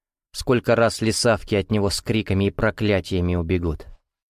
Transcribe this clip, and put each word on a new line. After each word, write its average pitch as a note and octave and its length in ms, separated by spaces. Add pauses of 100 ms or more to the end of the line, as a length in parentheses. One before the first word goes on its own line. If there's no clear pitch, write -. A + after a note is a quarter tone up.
(320)
Сколько A#2+ 440
раз A2+ 260
лесавки A2 540
от G2 160
него G2+ 180
с - 120
криками G#2 440
и G2 60
проклятиями F#2+ 840
убегут. E2+ 540 (420)